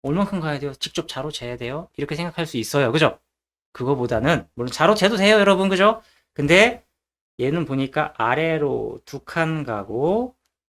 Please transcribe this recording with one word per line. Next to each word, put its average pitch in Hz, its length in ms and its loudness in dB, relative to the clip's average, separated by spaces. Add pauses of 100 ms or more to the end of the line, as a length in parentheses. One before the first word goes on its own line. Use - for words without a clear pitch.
얼만큼 185 380 -2
가야 151 180 -4
돼요? 139 160 -6
직접 - 340 -8
자로 - 220 -8
재야 123 260 -10
돼요? 127 400 -8
이렇게 143 200 -4
생각할 170 300 -6
수 151 120 -8
있어요. 120 340 0
그죠? 151 260 2 (540)
그거보다는, 123 840 -2
물론 120 180 -8
자로 185 220 4
재도 208 220 0
돼요, 202 220 6
여러분. 196 300 4
그죠? 196 340 2 (320)
근데 185 500 4 (560)
얘는 147 240 0
보니까 135 540 -4
아래로 127 840 -2
두 - 200 -14
칸 160 400 -4
가고 127 720 -2 (320)